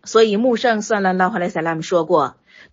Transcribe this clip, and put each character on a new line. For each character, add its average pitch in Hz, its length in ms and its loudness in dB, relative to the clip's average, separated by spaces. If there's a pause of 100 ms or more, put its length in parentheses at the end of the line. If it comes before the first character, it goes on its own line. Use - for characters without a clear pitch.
所 226 200 4
以 214 120 2
穆 233 220 0
圣 220 240 0
算 202 220 -2
拉 185 100 2
拉 185 160 0
华 180 100 -6
莱 175 80 -4
萨 165 140 -6
拉 165 120 -2
姆 160 80 -6
说 170 220 0
过， 160 320 0 (380)